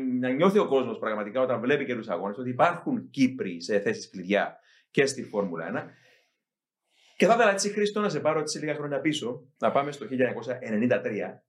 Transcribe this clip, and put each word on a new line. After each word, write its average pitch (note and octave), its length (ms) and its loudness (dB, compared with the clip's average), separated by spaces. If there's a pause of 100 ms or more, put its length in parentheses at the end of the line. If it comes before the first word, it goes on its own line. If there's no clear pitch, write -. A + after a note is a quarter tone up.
(200)
να B2+ 100 0
νιώθει F3+ 280 4
ο F#3 100 4
κόσμος B2 300 2
πραγματικά G#2+ 440 -2
όταν B2+ 180 0
βλέπει C3+ 260 0
και A#2+ 100 -4
τους A2 120 -8
αγώνες F#2+ 300 -4
ότι B2+ 120 -6
υπάρχουν D3 600 0
Κύπροι G#2+ 520 0
σε G#2 180 0
θέσεις G#2+ 300 -4
κλειδιά F#2 500 -2 (320)
και C#3 140 4
στη - 180 -4
Φόρμουλα F2 440 -4
ένα. B2 240 -8 (1300)
Και G3 80 4
θα G#3 80 8
ήθελα A3 180 6
έτσι, G3 180 0
Χρήστο, G#3 320 0
να G3+ 80 0
σε D3 100 -2
πάρω D#3 200 2
έτσι D3+ 200 -4
λίγα D3 160 -4
χρόνια D3 240 -4
πίσω, D3+ 440 -2 (140)
να A2+ 140 2
πάμε C#3+ 200 2
στο A#2 160 -10
χίλια B2+ 180 2
εννιακόσια A#2+ 360 -4
ενενήντα A2 400 2
τρία, G2 480 -6